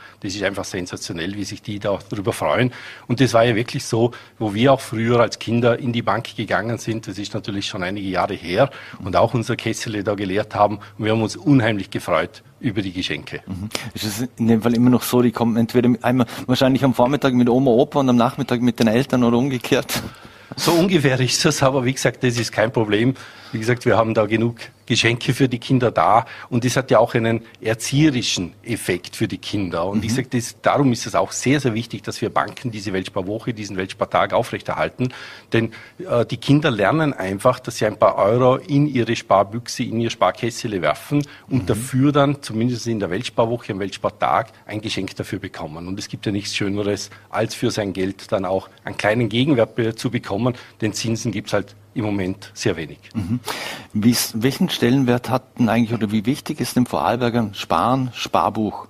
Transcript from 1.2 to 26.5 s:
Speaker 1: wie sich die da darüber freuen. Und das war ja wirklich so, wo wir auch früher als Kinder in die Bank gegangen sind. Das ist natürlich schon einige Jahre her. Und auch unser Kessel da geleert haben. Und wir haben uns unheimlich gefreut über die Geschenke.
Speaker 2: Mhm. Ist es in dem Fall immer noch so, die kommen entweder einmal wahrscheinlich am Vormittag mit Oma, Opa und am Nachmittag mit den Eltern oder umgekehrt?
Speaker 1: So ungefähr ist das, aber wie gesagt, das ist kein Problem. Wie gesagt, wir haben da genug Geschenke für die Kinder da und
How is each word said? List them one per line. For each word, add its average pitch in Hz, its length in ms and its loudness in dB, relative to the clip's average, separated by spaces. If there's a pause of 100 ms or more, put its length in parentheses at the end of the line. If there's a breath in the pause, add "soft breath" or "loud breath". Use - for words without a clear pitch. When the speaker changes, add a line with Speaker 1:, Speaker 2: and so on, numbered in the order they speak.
Speaker 1:
wie 98 80 -6
sich 98 160 -12
die 104 180 -10
da 101 200 -2 (100)
darüber 104 240 -2
freuen. 104 400 0 (340 loud breath)
Und 131 140 0
das 117 120 4
war 117 120 6
ja 120 100 2
wirklich 123 300 -4
so, 120 260 2 (260 loud breath)
wo 107 160 -2
wir 123 200 4
auch - 80 2
früher 117 400 0
als 107 180 0
Kinder 120 400 2
in 120 140 -2
die 117 80 0
Bank 110 340 -4
gegangen 107 440 -2
sind. 110 280 -6
Das 95 100 -10
ist 101 160 -8
natürlich 101 340 -6
schon 98 140 -8
einige 98 280 -4
Jahre 92 240 -2
her. 90 380 0 (300 loud breath)
Und 92 140 -6
auch 104 180 4
unser 113 220 -2
Kessel 107 480 -4
da 104 100 -2
geleert 101 400 -4
haben. 104 260 2 (180 loud breath)
Und 110 80 -4
wir 110 80 4
haben 110 100 2
uns 104 140 -4
unheimlich 113 540 2
gefreut 87 520 -2 (160)
über 107 220 -2
die 95 100 -6
Geschenke. 80 560 -6
Speaker 2:
Mhm. 95 220 -8 (240 loud breath)
Ist 98 100 -8
es 107 240 -4 (100)
in 113 120 2
dem 113 120 4
Fall 120 120 0
immer 123 160 4
noch 123 140 4
so, 123 180 2
die 120 100 4
kommen 113 240 0
entweder 120 340 2 (120)
einmal 123 260 2 (180 loud breath)
wahrscheinlich 127 380 2
am 131 100 4
Vormittag 135 420 2
mit 123 120 6
Oma, 127 240 4
Opa 123 300 4
und 131 80 4
am 123 80 6
Nachmittag 123 440 2
mit 123 200 2
den 117 60 6
Eltern 123 360 2
oder 117 140 4
umgekehrt? 127 640 0 (540 loud breath)
Speaker 1:
So - 160 2
ungefähr 160 480 4
ist - 240 0
das, 151 180 2
aber 131 220 4
wie 127 80 2
gesagt, - 320 -2
das 120 120 2
ist 113 140 -4
kein - 220 2
Problem. 113 420 2 (380 loud breath)
Wie 113 60 -4
gesagt, 117 260 -2
wir 104 120 6
haben 113 160 2
da 110 120 4
genug 113 320 0 (280)
Geschenke 117 480 0
für 135 140 2
die 120 120 -4
Kinder 123 320 2
da 101 340 4 (240 loud breath)
und 120 140 0